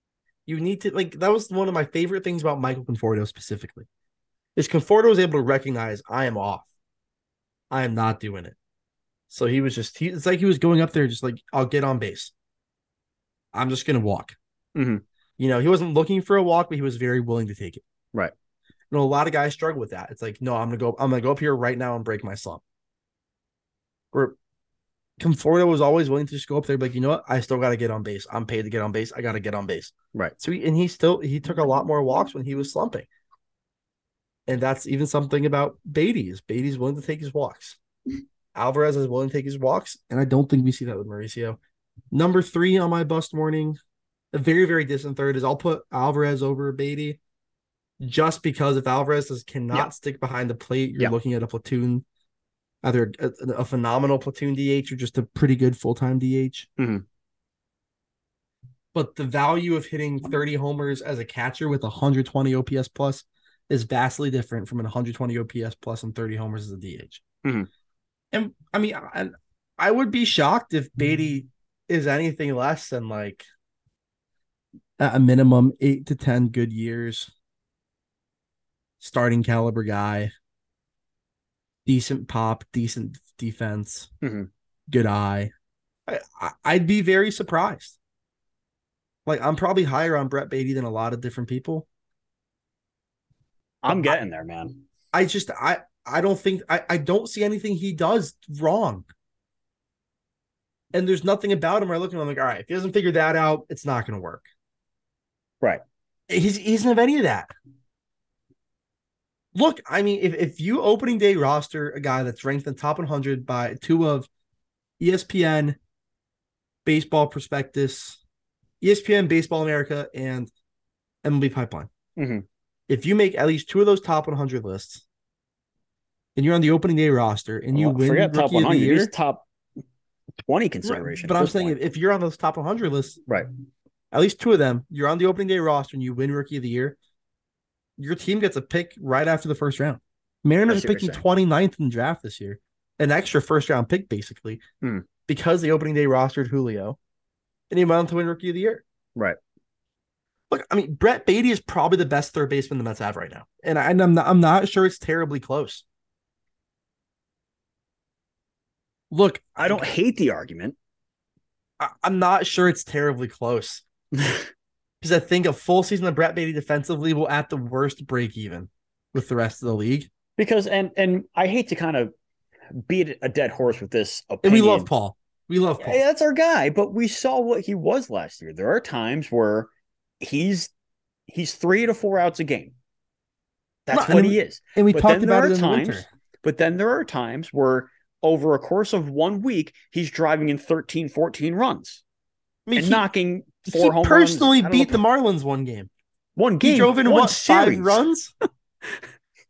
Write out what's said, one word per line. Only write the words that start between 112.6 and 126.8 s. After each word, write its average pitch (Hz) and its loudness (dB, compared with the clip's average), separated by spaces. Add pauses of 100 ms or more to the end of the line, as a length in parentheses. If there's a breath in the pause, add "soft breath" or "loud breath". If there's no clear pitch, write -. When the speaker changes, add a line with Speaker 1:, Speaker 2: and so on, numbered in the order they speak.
Speaker 1:
in 135 -6
the - -14
top 151 -2
one 139 -6
hundred 139 -4
by 120 -4
two 165 2
of 139 -2 (720)
E 170 2
S 185 0
P 180 0
N, 151 0 (1080)
Baseball 151 2
Prospectus, 139 -6 (680)
E 190 6
S 202 2
P 208 2
N, 190 2
Baseball 165 0
America, 147 -2
and 127 -8 (720)
M 147 2
L 139 2
B 135 2
Pipeline. 107 -8 (300)
Speaker 2:
Mm-hmm. 123 -4 (500)
Speaker 1:
If 139 0
you 196 2
make 196 4
at 147 2
least 160 -2
two 190 2
of 208 6
those 196 6
top 156 0
one 147 -4
hundred 127 -4
lists, - -12 (1300)
and 135 2
you're 170 4
on 170 4
the 151 4
opening 165 2